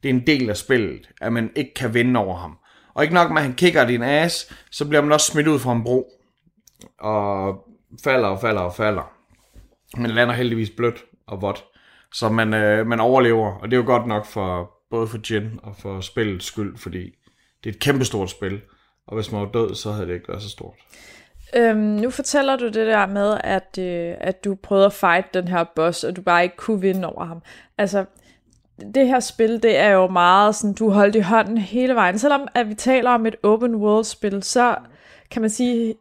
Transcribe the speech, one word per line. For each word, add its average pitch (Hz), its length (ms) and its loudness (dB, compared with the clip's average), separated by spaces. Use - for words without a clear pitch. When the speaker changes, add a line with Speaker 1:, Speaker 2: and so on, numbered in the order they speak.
Speaker 1:
det 143 80 -2
er 131 40 2
en 123 120 0
del 131 240 0
af 104 60 -2
spillet, 110 520 -2
at 113 120 -4
man 117 240 -4
ikke 139 180 -6
kan 120 200 -6
vinde 123 260 2
over 95 160 -4
ham. 85 200 -14
Og - 80 0
ikke 156 120 0
nok 175 160 4
med, 156 80 2
at 156 40 0
han 131 120 -4
kicker 160 320 4
din 120 160 0
ass, 151 500 0
så 147 180 -6
bliver 151 140 4
man 147 100 2
også 151 200 2
smidt 151 160 2
ud 151 100 2
fra 123 140 -2
en 117 120 -2
bro. 127 280 -2
Og 101 560 -2
falder 131 240 2
og 95 120 -4
falder 110 200 0
og 90 140 -4
falder. 104 380 -4
Men 117 140 -4
lander 120 240 0
heldigvis 117 360 -2
blødt 117 340 -4
og 98 160 -10
vådt. 101 220 -4
Så - 160 -4
man, 110 260 0
øh, 107 320 2
man 117 140 -2
overlever, 117 520 4
og 104 180 -8
det 123 60 2
er 123 40 4
jo 113 60 -2
godt 120 200 0
nok 107 200 -4
for, 90 440 -6
både 113 160 -2
for 110 120 -10
Jin 110 320 -4
og 101 140 -16
for 98 240 -12
spillets 98 460 -6
skyld, 101 300 -8
fordi 90 340 -12
det 95 60 -8
er - 40 -10
et - 60 -20
kæmpestort 120 500 -2
spil. 98 300 -8
Og - 80 -14
hvis 107 180 -6
man 104 80 -4
var 101 100 -6
død, 113 240 -2
så - 180 -8
havde 104 140 -6
det 87 80 -6
ikke 87 140 -14
været 101 140 -10
så 104 60 -14
stort. - 260 -18
Speaker 2:
Øhm, 226 220 4
nu 214 320 -2
fortæller 269 460 -2
du 240 80 -4
det 214 100 -6
der 214 200 2
med, 202 380 0
at, - 340 -4
øh, 175 420 -6
at 190 240 -6
du 202 100 -2
prøvede 196 320 2
at 202 60 4
fight 185 420 0
den 180 140 -2
her 175 160 0
boss, 165 280 0
og 180 120 -4
du 180 60 -16
bare 175 200 4
ikke 180 140 -2
kunne 214 240 -4
vinde 185 320 -2
over - 120 -10
ham. 165 180 -16
Altså, 196 260 0
det 269 120 6
her 254 140 4
spil, 226 420 -2
det 220 140 4
er 185 140 4
jo 190 160 6
meget 185 480 6
sådan, 208 200 -2
du 220 160 0
holdt 202 260 4
i 226 40 4
hånden 214 380 2
hele 247 360 0
vejen. 196 240 2
Selvom 277 360 0
at 240 140 0
vi 214 60 -8
taler 247 360 2
om 233 160 2
et 220 160 -4
open 220 320 2
world 214 300 2
spil, 202 380 -6
så 240 340 2
kan 233 120 -4
man 220 80 0
sige 233 500 -2